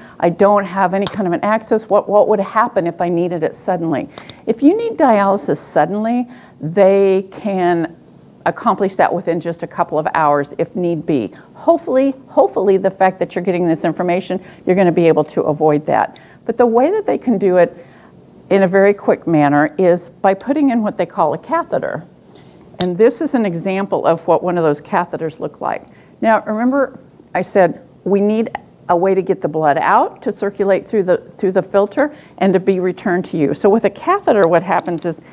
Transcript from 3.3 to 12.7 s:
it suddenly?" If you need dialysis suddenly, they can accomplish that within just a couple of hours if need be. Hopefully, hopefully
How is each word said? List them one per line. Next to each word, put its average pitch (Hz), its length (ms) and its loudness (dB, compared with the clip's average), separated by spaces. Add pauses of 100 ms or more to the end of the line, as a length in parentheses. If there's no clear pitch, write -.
it 156 140 -4
suddenly?" 165 520 -4 (380)
If 226 160 -2
you 330 160 4
need 466 220 -4
dialysis 202 580 2
suddenly, 214 680 -2 (340)
they 190 720 2
can 175 640 -2 (500)
accomplish 196 500 -2
that - 160 2
within 175 280 -4
just 170 240 -8
a 160 40 -10
couple 170 320 -4
of 156 140 -2
hours 147 460 0
if 165 160 -4
need 170 320 -4
be. 131 260 -2 (220)
Hopefully, 277 580 0 (140)
hopefully 202 500 2